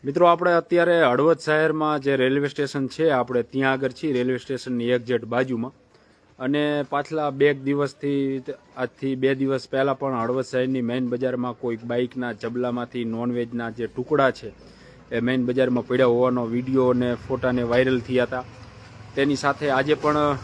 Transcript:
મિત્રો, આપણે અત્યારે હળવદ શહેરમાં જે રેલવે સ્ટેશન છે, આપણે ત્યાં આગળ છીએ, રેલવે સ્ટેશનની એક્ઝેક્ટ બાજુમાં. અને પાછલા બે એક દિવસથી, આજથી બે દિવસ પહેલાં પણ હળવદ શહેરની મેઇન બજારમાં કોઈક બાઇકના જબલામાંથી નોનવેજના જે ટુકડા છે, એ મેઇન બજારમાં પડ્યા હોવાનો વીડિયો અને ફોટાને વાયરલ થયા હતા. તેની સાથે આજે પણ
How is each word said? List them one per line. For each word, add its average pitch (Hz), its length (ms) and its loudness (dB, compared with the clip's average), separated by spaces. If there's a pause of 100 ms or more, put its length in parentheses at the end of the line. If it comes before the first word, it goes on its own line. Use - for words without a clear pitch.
મિત્રો, 143 240 2
આપણે 175 260 4
અત્યારે 170 440 4
હળવદ 151 420 4
શહેરમાં 156 600 0
જે 139 140 2
રેલવે 135 340 2
સ્ટેશન 139 380 -4
છે, 156 220 -2
આપણે 123 340 0
ત્યાં 135 300 0
આગળ 131 240 -2
છીએ, 156 160 -4
રેલવે 123 240 0
સ્ટેશનની 123 540 -4
એક્ઝેક્ટ 120 340 0
બાજુમાં. 123 480 -2 (680)
અને 139 220 -2 (280)
પાછલા 147 420 -4
બે 139 180 2
એક 139 140 -2
દિવસથી, 139 800 -2 (320)
આજથી 131 400 -4
બે 135 200 2
દિવસ 135 320 -2
પહેલાં 135 300 0
પણ 131 220 -4
હળવદ 123 260 -2
શહેરની 131 400 -2
મેઇન 123 240 -2
બજારમાં 123 480 -4
કોઈક 117 260 -6
બાઇકના 123 500 -4
જબલામાંથી 120 720 -6
નોનવેજના 117 680 -4
જે 113 160 -6
ટુકડા 135 440 0
છે, 110 220 -12 (580)
એ 120 100 -2
મેઇન 127 280 0
બજારમાં 127 400 0
પડ્યા 127 240 4
હોવાનો 123 320 2
વીડિયો 127 460 2
અને 123 260 2
ફોટાને 123 460 -2
વાયરલ 127 380 2
થયા 123 280 0
હતા. 127 160 -8 (680)
તેની 139 320 0
સાથે 143 280 0
આજે 139 240 2
પણ 151 220 0 (260)